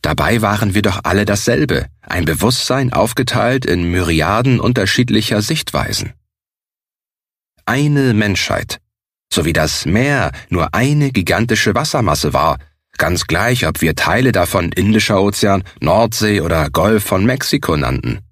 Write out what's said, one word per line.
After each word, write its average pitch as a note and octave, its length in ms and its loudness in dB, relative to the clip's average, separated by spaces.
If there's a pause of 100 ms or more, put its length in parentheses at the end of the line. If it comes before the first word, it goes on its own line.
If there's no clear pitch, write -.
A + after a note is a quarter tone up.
Dabei G#2 400 0
waren G#2 320 0
wir G#2 80 2
doch G2 220 -2
alle G2 200 0
dasselbe, G#2 600 0 (160)
ein F2+ 220 -6
Bewusstsein B2+ 680 0
aufgeteilt B2 720 0
in F2 240 0
Myriaden F2+ 680 2
unterschiedlicher A2 840 0
Sichtweisen. - 720 -4 (1500)
Eine C#3 480 2
Menschheit, - 640 -2 (540)
so E2 120 0
wie - 80 0
das - 340 -2
Meer A#2 460 0 (160)
nur D#2+ 260 -2
eine C#3 360 2
gigantische G#2+ 640 0
Wassermasse A2 580 0
war, D2 260 2 (380)
ganz - 300 -2
gleich, A2+ 400 0
ob - 140 -4
wir D#2+ 140 2
Teile A#2 380 2
davon F2 400 0
Indischer G2+ 480 2
Ozean, G2 440 0 (160)
Nordsee G#2 600 2
oder D#2 300 0
Golf G2+ 340 2
von F#2+ 200 0
Mexiko B2+ 520 0
nannten. B1+ 440 -4 (120)